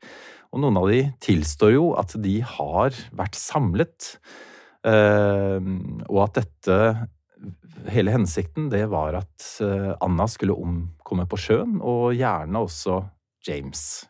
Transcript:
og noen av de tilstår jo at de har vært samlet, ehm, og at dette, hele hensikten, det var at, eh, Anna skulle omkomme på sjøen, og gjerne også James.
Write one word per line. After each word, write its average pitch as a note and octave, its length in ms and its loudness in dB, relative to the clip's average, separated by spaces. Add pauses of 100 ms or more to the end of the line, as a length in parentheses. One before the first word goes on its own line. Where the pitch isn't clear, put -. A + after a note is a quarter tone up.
(520)
og C3+ 100 -2
noen A#2+ 180 4
av F#2+ 80 4
de B2 140 4 (180)
tilstår F#2+ 540 4
jo D#3+ 180 4
at - 240 -4
de G#2 240 0
har A2 560 -2 (160)
vært F#2+ 240 -6
samlet, - 800 -2 (680)
ehm, G2+ 1200 2
og G2 160 2
at G#2+ 160 0
dette, A2 680 2 (840)
hele G#2+ 240 2
hensikten, B2 560 -2
det G#2 180 0
var D#2 260 -2
at, - 460 -10
eh, G2 400 0
Anna F2+ 240 2
skulle G2+ 320 0
omkomme F2 720 -4
på G#2 80 -6
sjøen, G3 460 0
og B2 340 0
gjerne G#2 480 -2
også F#2+ 460 -4 (340)
James. - 640 -10